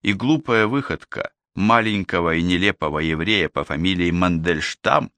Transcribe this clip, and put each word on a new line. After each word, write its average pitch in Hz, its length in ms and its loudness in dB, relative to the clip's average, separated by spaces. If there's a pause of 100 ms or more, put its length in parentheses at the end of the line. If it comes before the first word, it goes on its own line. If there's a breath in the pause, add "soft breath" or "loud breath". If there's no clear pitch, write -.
и 101 100 0
глупая 117 560 0
выходка - 640 -6 (240)
маленького 98 800 2
и 85 60 0
нелепого 87 580 0
еврея 80 480 0
по 71 160 -4
фамилии 87 480 0
Мандельштам — 87 1040 0